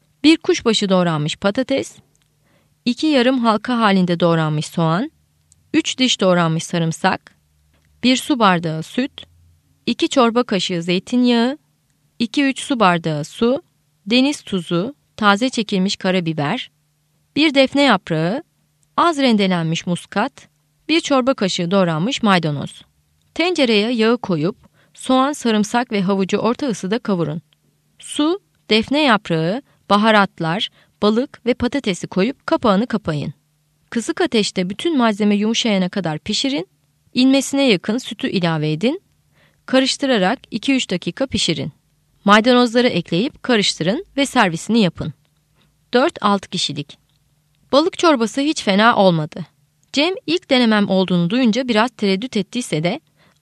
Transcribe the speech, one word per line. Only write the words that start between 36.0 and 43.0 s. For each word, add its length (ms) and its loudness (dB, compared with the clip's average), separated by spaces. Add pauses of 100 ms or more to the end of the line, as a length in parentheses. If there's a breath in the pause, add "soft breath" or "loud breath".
pişirin. 500 -4 (460)
İnmesine 540 2
yakın 300 0
sütü 300 -8
ilave 440 -2
edin. 300 -2 (640)
Karıştırarak 720 0 (120)
iki 240 -2
üç 160 -2
dakika 360 -4
pişirin. 460 -4 (520)
Maydanozları 640 4
ekleyip 540 -4